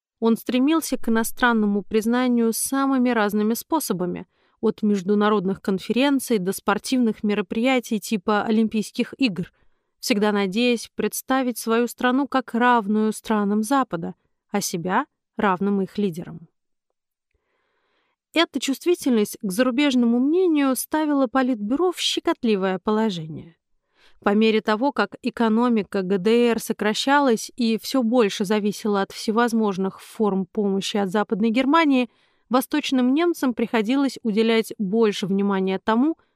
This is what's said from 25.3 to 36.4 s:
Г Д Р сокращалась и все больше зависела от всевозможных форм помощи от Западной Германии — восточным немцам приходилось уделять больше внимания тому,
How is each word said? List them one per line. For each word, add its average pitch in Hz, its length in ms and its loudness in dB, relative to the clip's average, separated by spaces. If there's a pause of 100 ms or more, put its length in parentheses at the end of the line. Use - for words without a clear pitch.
Г 190 160 0
Д 233 320 4
Р 226 80 0
сокращалась 226 960 0
и 226 240 0
все - 240 -2
больше 220 420 2
зависела 202 580 0
от - 100 -6
всевозможных 214 880 -2
форм 190 460 -2
помощи 196 500 -2
от 196 140 -2
Западной 208 400 0
Германии — 269 600 2 (400)
восточным 254 640 0
немцам 320 400 0
приходилось 240 680 0
уделять 226 560 0
больше 208 480 0
внимания 190 520 0
тому, 254 380 0 (200)